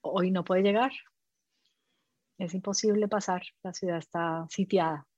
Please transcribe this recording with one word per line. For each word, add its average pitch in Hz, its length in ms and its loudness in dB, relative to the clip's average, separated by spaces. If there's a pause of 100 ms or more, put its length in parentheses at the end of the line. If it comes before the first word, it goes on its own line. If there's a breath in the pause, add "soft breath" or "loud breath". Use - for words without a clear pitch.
Hoy 180 300 0
no 180 120 0
puede 185 200 2
llegar. 220 280 4 (1500)
Es 175 160 -6
imposible 208 540 0
pasar, 190 340 -2 (200)
la 180 120 -10
ciudad 175 260 -2
está 165 500 -4
sitiada. 165 580 0 (100)